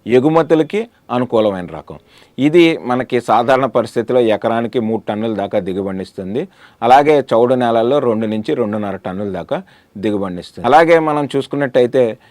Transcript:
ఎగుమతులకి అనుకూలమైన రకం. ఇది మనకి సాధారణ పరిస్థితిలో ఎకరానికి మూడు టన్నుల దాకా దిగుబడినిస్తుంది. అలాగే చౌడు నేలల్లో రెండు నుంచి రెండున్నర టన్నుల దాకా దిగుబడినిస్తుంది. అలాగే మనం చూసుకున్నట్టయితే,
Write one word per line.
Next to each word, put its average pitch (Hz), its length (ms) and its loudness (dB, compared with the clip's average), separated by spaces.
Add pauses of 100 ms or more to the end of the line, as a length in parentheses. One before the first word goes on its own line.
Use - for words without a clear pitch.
ఎగుమతులకి 160 800 2 (240)
అనుకూలమైన 110 540 0
రకం. 78 340 -14 (400)
ఇది 165 380 4
మనకి 123 440 -2
సాధారణ 123 440 2
పరిస్థితిలో 123 540 0
ఎకరానికి 113 600 0
మూడు 110 300 -2
టన్నుల 110 240 -4
దాకా 101 260 -4
దిగుబడినిస్తుంది. 95 880 -6 (360)
అలాగే 143 400 4 (100)
చౌడు 123 220 4
నేలల్లో 120 440 2
రెండు 113 260 -2
నుంచి 110 280 -4
రెండున్నర 107 420 -4
టన్నుల 98 340 -8
దాకా 92 320 -8 (360)
దిగుబడినిస్తుంది. 95 680 -6
అలాగే 165 320 6
మనం 147 360 -2
చూసుకున్నట్టయితే, 127 800 0 (120)